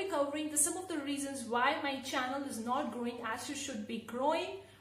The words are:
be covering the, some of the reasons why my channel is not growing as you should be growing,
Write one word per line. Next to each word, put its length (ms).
be 60
covering 400
the, 80
some 180
of 120
the 100
reasons 460
why 380
my 180
channel 480
is 100
not 340
growing 320
as 240
you 60
should 320
be 140
growing, 560